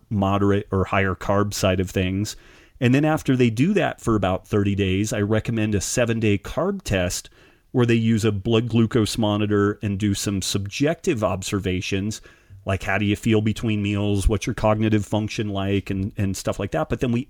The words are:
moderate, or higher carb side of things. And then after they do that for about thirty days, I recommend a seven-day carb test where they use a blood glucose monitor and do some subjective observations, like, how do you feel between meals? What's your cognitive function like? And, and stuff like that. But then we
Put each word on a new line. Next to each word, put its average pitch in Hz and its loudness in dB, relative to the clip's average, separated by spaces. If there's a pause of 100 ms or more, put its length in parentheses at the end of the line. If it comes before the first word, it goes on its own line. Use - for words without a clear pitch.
(100)
moderate, 101 2
or 95 2
higher 98 0
carb 101 0
side 95 2
of 90 -2
things. 95 -2 (440)
And 123 4
then 143 4
after 156 0
they 123 4
do 135 0
that 143 -2
for 113 0
about 92 0
thirty 101 0
days, 98 0
I 104 -2
recommend 107 0
a 95 2
seven-day 113 0
carb 190 -4
test 90 -2 (420)
where 123 4
they 117 4
use 113 2
a 110 4
blood 113 0
glucose 113 2
monitor 104 2
and 101 -4
do 101 0
some 98 -2
subjective 123 -2
observations, 95 -4 (460)
like, 95 -4
how 98 -2
do 107 0
you 101 2
feel 107 2
between 107 -2
meals? 101 0
What's 107 0
your 113 -4
cognitive 107 2
function 107 -2
like? 98 -2
And, 98 -4
and 98 -2
stuff - -6
like 104 -4
that. 156 -2
But 120 -2
then 127 0
we 120 -2